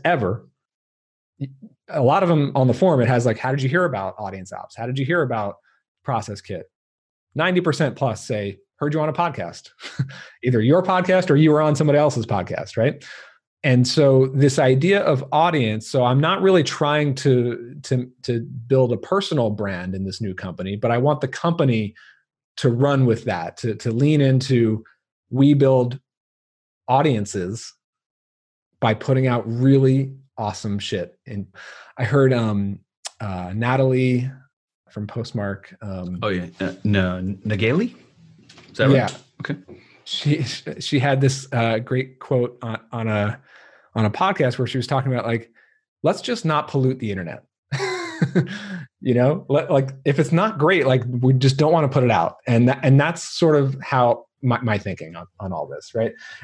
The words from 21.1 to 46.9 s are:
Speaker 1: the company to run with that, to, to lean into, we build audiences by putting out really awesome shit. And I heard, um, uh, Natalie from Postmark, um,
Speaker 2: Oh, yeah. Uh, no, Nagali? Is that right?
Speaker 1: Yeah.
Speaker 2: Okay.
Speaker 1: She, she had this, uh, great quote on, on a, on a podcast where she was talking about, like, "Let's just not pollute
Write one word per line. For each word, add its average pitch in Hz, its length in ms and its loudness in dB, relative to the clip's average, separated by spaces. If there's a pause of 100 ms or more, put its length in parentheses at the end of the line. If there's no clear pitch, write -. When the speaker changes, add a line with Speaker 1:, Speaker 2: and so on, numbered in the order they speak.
Speaker 1:
the 131 80 -4
company 135 640 -2 (640)
to 131 120 0
run 135 360 2
with 113 180 0
that, 85 360 -6
to, 113 160 -4
to 120 140 -6
lean 143 300 2
into, 127 640 2 (460)
we 139 240 4
build 131 440 2 (920)
audiences 113 840 -2 (1080)
by 113 120 0
putting 131 340 0
out 120 220 -2
really 135 640 2 (240)
awesome 104 400 -4
shit. 92 480 -8
And 101 220 -10 (500)
I 120 60 -6
heard, 131 300 4
um, 104 460 -2 (420)
uh, 92 340 -8
Natalie 127 720 0 (600)
from 104 180 -10
Postmark, 101 760 -8
um, 92 400 -10
Speaker 2:
Oh, 110 60 -4
yeah. 90 200 -4 (120)
Uh, 92 140 -4 (100)
no, 92 380 0 (240)
Nagali? 113 500 -2 (760)
Is - 60 -12
that 117 100 2
right? 135 80 6
Speaker 1:
Yeah. 113 140 2 (300)
Speaker 2:
Okay. - 160 -8 (480)
Speaker 1:
She, 151 400 -2
she - 560 -6
had 135 220 2
this, 135 320 0
uh, 117 260 0
great 131 400 -6
quote 123 420 -2
on, 113 160 -8 (140)
on 113 160 -4
a, 107 320 0 (560)
on 110 100 2
a 104 40 2
podcast 170 480 0
where 127 80 -2
she 131 120 -4
was 120 100 -4
talking 131 260 -2
about, 120 100 -2
like, 113 280 -4 (500)
"Let's 165 180 0
just 233 260 -6
not 151 220 0
pollute 131 300 0